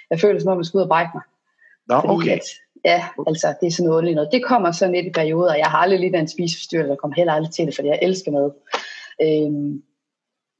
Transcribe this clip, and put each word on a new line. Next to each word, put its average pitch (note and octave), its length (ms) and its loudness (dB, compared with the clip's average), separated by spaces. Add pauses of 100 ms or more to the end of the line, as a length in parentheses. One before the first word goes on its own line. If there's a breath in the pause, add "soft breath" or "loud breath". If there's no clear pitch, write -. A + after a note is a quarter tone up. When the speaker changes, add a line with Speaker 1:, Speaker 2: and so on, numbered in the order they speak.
(100 loud breath)
Speaker 1:
jeg E3 100 -2
føler, G3 200 4
som E3+ 120 -2
om F3+ 60 0
jeg E3+ 80 -2
skal G3 120 -2
ud F#3+ 40 4
og E3+ 60 -2
brække E3 260 0
mig. D#3+ 80 -14 (640 soft breath)
Speaker 2:
Nå, B2 120 4
Speaker 1:
Fordi - 120 2
Speaker 2:
okay. E3 180 0
Speaker 1:
at F3 100 0 (440)
ja, F3 200 2 (220)
altså, D#3+ 340 0
det F3+ 60 0
er E3+ 40 0
sådan F3 160 -2
noget D#3+ 120 4
underligt E3+ 180 0
noget. D3+ 160 -2
Det B3 120 2
kommer A#3+ 280 2
sådan F3+ 220 0
lidt F3+ 120 -2
i F#3 40 -10
perioder, D#3+ 420 2
og D3+ 60 2
jeg D3+ 80 2
har D3+ 120 2
aldrig F3+ 220 4
lidt F3+ 140 0
af E3+ 60 2
en D#3 80 -2
spiseforstyrrelse, E3 640 -4
og C#3 60 -6
kommer D3 180 -6
heller E3+ 160 2
aldrig D#3+ 200 -2
til E3+ 140 -2
det, C#3+ 80 -4
fordi C#3+ 140 -4
jeg D3 140 2
elsker F#3 300 0
mad. C#3+ 180 0 (720 loud breath)
Øhm, D3 600 0 (760)